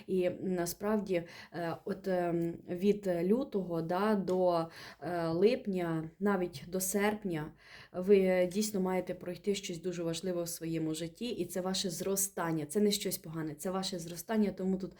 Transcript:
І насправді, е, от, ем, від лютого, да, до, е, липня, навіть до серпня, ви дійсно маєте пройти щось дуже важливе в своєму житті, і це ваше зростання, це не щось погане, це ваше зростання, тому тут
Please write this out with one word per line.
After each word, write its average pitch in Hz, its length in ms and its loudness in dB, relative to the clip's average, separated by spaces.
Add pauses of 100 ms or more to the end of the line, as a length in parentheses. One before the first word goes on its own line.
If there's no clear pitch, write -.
І 180 240 2 (120)
насправді, 185 800 0 (300)
е, 165 320 -4
от, 190 240 -6
ем, 170 460 0 (140)
від 196 380 2
лютого, 180 760 2
да, 185 320 2
до, 180 520 2 (340)
е, 170 280 -2
липня, 175 800 2 (100)
навіть 190 480 0
до 185 120 -2
серпня, 196 720 0 (400)
ви 185 600 6
дійсно 208 280 0
маєте 185 340 0
пройти 180 400 -4
щось 175 280 -6
дуже 175 200 -4
важливе 175 400 -2
в 170 60 -4
своєму 165 460 -2
житті, 165 340 -6
і 208 180 -4
це 185 140 -6
ваше 190 300 -2
зростання, 170 760 -2
це 208 140 0
не 208 100 6
щось 196 280 -2
погане, 160 360 -6
це 185 160 -6
ваше 185 280 -2
зростання, 185 520 0
тому 190 260 0
тут 185 240 -6